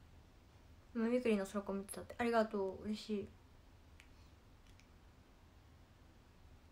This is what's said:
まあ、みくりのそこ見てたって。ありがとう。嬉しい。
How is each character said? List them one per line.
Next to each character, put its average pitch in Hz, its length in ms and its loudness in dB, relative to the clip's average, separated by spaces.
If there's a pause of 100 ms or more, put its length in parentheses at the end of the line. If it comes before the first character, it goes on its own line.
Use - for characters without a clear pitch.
(920)
ま 233 120 0
あ、 226 40 2
み 247 120 6
く 247 60 2
り 220 80 8
の 196 100 2
そ 196 160 -2
こ 196 120 -4
見 196 100 -2
て - 120 -12
た 185 60 -8
っ 180 40 -10
て。 - 120 -14
あ 247 60 0
り 233 80 4
が 226 140 6
と 196 360 -2
う。 - 40 -14
嬉 214 100 -2
し 214 200 -6
い。 196 120 -4 (3500)